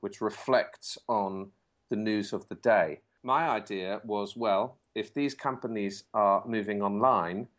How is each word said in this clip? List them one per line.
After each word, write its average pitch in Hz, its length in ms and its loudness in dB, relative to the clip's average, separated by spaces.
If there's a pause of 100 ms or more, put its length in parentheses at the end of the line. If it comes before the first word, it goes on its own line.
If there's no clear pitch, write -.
which 101 200 -8
reflects - 800 -2 (100)
on 98 440 -2 (360)
the 113 80 -2
news 107 360 -2
of 95 160 -8
the 95 80 -10
day. 92 440 4 (220)
My 147 260 2
idea 101 560 -2
was, 104 320 -4
well, 113 420 0 (160)
if 107 180 -6
these 143 220 -2
companies 113 680 -4 (100)
are 101 320 4
moving 107 340 -2
online, 101 680 2 (100)